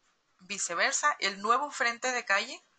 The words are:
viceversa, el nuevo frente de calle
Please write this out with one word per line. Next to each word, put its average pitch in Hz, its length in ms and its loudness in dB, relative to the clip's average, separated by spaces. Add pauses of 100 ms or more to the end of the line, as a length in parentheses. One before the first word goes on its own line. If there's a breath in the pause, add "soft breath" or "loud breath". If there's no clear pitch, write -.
(400)
viceversa, 202 760 0
el 196 220 -2
nuevo 247 300 2
frente 240 420 0
de 240 140 -2
calle 226 360 0 (160)